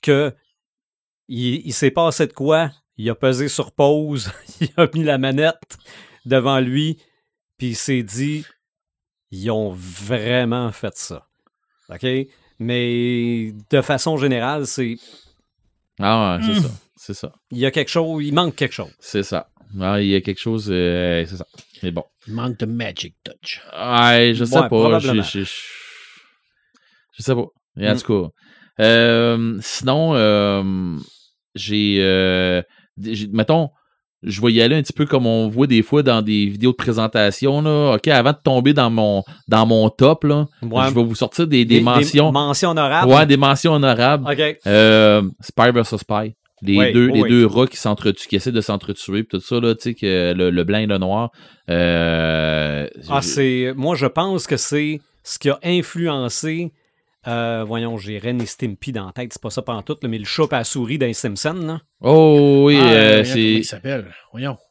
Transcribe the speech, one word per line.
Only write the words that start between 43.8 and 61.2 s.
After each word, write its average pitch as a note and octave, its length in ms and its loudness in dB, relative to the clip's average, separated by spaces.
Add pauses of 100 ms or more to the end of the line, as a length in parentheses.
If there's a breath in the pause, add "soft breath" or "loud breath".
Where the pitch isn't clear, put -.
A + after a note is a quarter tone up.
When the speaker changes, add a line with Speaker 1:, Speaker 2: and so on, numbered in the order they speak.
Speaker 1:
OK. D3+ 340 -2
Speaker 2:
Euh, G#2+ 560 6 (180)
Spy A#2+ 320 2
versus A#2 280 -2
Spy. A2 340 -6 (280)
Les G2+ 160 2
Speaker 1:
Oui, A2+ 160 4
Speaker 2:
deux, A#2+ 140 6
Speaker 1:
oui, B2+ 40 0
Speaker 2:
les A2 120 4
Speaker 1:
oui. A#2 40 -2
Speaker 2:
deux A#2+ 180 6
rats A2+ 200 2
qui - 100 -8
s'entretuent, G#2 500 -4
qui G2+ 100 -4
essaient A2 160 -2
de A2+ 100 -2
s'entretuer, G2+ 600 -6
pis - 120 -16
tout F#2 40 -4
ça, A#2+ 200 -4
là, A#2 140 0
tu A2+ 80 -12
sais, B2 120 -6
que F#2 400 -2
le, F2+ 160 0
le F2 140 0
blanc G2+ 140 -2
et A2 80 -2
le G#2 100 -2
noir. G2 340 -4 (380 soft breath)
Euh, D#2+ 1200 0 (220)
Speaker 1:
Ah, C#3 100 0
Speaker 2:
je - 80 -6
Speaker 1:
c'est, C3 480 -2
moi, C#3+ 180 -4
je C#3 120 -2
pense F3+ 400 -4
que C3 100 -2
c'est D3+ 440 -4 (220)
ce - 160 -14
qui C#3+ 120 -2
a C#3 120 -2
influencé, E3 1120 -4 (540)
euh, A#2 400 -6
voyons, A2+ 320 -6
j'ai G2+ 200 -12
Ren B2 200 -6
et A#2 80 -6
Stimpy A#2 460 -10
dans G2+ 140 -10
la F#2 60 -18
tête, B2 220 -12
c'est - 80 -18
pas A2 80 -10
ça G#2+ 100 -8
pantoute, A2+ 440 -10
là, B2+ 40 -4
mais A2+ 80 -6
le G#2 80 -10
chat - 200 -2
pis - 100 -6
la A#2+ 100 -2
souris B2 320 -6
dans C3+ 100 0
les A#2 60 -2
Simpsons, A2 400 -6 (140)